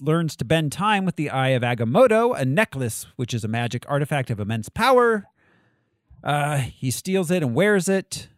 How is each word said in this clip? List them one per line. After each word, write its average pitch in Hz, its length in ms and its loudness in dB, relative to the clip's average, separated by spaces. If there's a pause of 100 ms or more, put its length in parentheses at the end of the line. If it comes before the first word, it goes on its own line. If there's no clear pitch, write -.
learns 156 360 0
to 127 80 -6
bend 156 260 0
time 196 340 0
with 175 100 -2
the 147 140 -4
Eye 131 200 0
of 127 120 2
Agamotto, 208 760 2
a 135 100 -2
necklace, 135 600 -2 (100)
which 123 160 -6
is 113 120 -4
a 110 40 -4
magic 117 400 -4
artifact 143 440 -2
of 101 80 -4
immense 107 300 -4
power. 233 580 2 (960)
Uh, 147 340 0
he 131 320 -4
steals 185 400 -2
it 180 140 2
and 120 100 -2
wears 190 340 2
it. - 400 -4 (100)